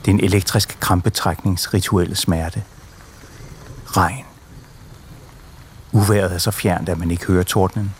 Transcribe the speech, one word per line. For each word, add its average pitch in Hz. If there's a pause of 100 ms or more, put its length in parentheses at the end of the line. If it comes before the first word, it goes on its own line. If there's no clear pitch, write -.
Det 101
er 104
en -
elektrisk 101
krampetræknings 90
rituelle 95
smerte. 82 (1200)
Regn. - (1700)
Uvejret 101
er 90
så 104
fjernt, -
at 85
man 85
ikke 87
hører 90
tordnen. 98